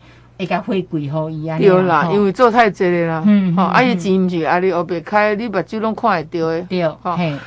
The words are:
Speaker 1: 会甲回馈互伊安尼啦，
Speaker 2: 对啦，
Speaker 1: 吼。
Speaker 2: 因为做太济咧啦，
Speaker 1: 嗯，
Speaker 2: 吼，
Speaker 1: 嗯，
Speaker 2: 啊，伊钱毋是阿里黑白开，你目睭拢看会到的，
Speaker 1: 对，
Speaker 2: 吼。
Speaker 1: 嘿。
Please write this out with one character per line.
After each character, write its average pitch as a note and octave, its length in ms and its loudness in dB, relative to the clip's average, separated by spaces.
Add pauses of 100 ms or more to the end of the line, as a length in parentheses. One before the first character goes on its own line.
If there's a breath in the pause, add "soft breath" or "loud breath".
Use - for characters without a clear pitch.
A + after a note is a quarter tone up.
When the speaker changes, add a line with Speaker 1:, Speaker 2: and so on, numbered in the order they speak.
(380 soft breath)
Speaker 1:
会 F#3 80 -6
甲 F3 140 -2
回 G3 200 -4
馈 D3 300 -6
互 D#3 180 -4
伊 D#3+ 200 -8
安 D#3+ 120 -4
尼 G#3 60 4
啦， F#3+ 80 8
Speaker 2:
对 F#3 80 4
啦， E3 220 2
Speaker 1:
吼。 E3+ 100 0
Speaker 2:
因 G3+ 100 2
为 G3 60 2
做 B3 180 2
太 A3+ 220 4
济 F3+ 180 0
咧 F3 160 0
啦， E3 220 -2
Speaker 1:
嗯， G3+ 300 4
Speaker 2:
吼， F#3+ 80 2
Speaker 1:
嗯， - 20 2
Speaker 2:
啊， - 160 2
伊 B3 140 2
钱 F#3 280 0
毋 F3+ 40 0
是 F3 140 -2
阿 D#3 180 0
里 F#3+ 120 2
黑 E3+ 120 -2
白 E3 160 -6
开， G#3 340 0
你 A3+ 140 -6
目 G3 100 -4
睭 - 220 -4
拢 A3 120 -2
看 G#3+ 200 -2
会 E3+ 100 -2
到 E3 240 -4
的， E3 160 -4
Speaker 1:
对， F3+ 240 -2
Speaker 2:
吼。 E3+ 300 -6
Speaker 1:
嘿。 D#3+ 200 -2 (100)